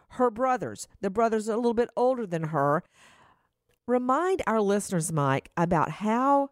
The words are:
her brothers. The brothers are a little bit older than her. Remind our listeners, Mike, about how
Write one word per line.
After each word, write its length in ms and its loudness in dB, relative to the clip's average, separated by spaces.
her 200 2
brothers. 560 -4
The 80 -4
brothers 400 0
are 60 -2
a 20 0
little 160 0
bit 240 0
older 300 0
than 180 -4
her. 400 0
Remind 600 0
our 140 0
listeners, 500 0
Mike, 460 0
about 340 2
how 600 0